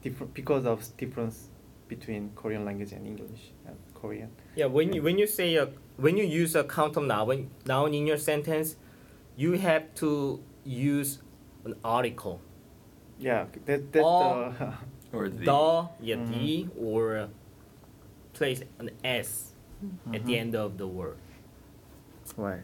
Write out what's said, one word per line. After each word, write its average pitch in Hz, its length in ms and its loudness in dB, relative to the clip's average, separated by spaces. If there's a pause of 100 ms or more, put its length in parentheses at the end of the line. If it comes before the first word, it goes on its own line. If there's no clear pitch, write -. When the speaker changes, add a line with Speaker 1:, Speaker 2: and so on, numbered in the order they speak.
Speaker 1:
differ-, 131 240 -8
because 135 400 0
of 113 180 0 (120)
difference 117 520 -6 (400)
between 104 460 -8
Korean 107 300 -4
language 101 280 -6
and 101 140 -12
English 107 460 -14 (140)
and - 100 -16 (180)
Korean. 110 360 -10 (260)
Speaker 2:
Yeah, 147 100 2
when 156 260 4
you, 165 100 0
when 175 160 4
you 208 80 6
say 175 300 0
a, 139 120 4 (280)
when 156 200 4
you 214 80 4
use 165 300 2
a 151 100 4
count 160 320 0
of 147 80 0
noun, 127 460 2 (160)
noun 143 280 2
in 147 120 2
your 151 120 2
sentence, 156 580 0 (600)
you 156 160 2
have 170 440 2
to 147 460 0 (220)
use 139 540 0 (460)
an 113 100 -8 (100)
article. 113 560 0 (800)
Speaker 1:
Yeah, 117 280 0 (200)
that, 143 260 -2
that's 156 120 6
Speaker 2:
Or 127 540 4
Speaker 1:
the 123 140 -6 (400)
<laughs> - 0 -
Speaker 3:
Or 104 160 -2
the. 95 160 -6
Speaker 2:
the, 160 440 4 (140)
yeah, 113 140 -2
Speaker 1:
Mm-hmm. 117 160 -4
Speaker 2:
the, 156 360 -2 (100)
or 110 500 0 (1040)
place 131 280 -2 (160)
an 120 120 -8 (120)
S - 500 -4 (600)
at - 0 -
the 113 200 -2
Speaker 1:
Mm-hmm. - 80 4
Speaker 2:
end 113 140 -4
of 104 220 -2
the 95 100 -8
word. 90 300 -8 (1200)
Speaker 1:
Right. 98 280 -4